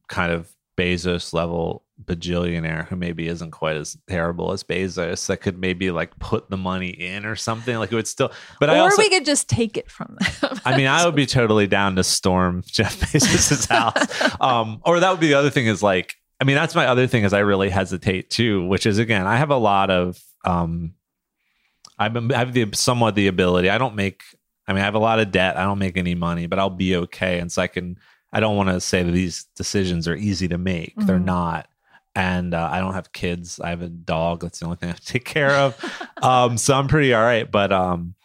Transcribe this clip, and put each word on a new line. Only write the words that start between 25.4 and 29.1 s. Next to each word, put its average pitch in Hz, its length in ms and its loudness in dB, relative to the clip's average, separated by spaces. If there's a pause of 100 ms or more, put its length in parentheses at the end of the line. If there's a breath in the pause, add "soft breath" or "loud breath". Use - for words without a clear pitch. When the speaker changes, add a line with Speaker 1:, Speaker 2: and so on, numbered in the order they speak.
Speaker 1:
I 92 80 0
don't 101 140 -2
make 92 180 -2
any 87 180 0
money, 85 320 -2
but 92 120 -2
I'll 98 120 2
be 92 260 0
okay. 90 440 -2
And 85 100 -8
so 92 120 -2
I 90 60 0
can, 90 300 -10 (340 soft breath)
I 107 80 0
don't 107 160 2
wanna 92 240 0
say 92 220 0
that 87 100 0